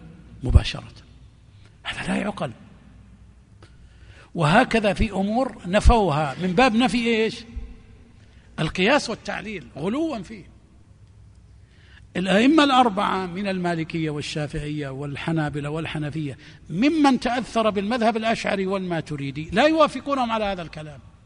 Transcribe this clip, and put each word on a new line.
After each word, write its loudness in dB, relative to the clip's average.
مباشرة، 0
هذا -8
لا 0
يعقل. -4
وهكذا 4
في 0
أمور -2
نفوها 4
من -2
باب 6
نفي 2
إيش؟ 0
القياس 0
والتعليل، -10
غلوا -4
فيه. -16
الأئمة 4
الأربعة 2
من -6
المالكية -2
والشافعية -6
والحنابلة -4
والحنفية -6
ممن 4
تأثر 0
بالمذهب 0
الأشعري -2
والماتريدي -6
لا 4
يوافقونهم 2
على -2
هذا -4
الكلام، -14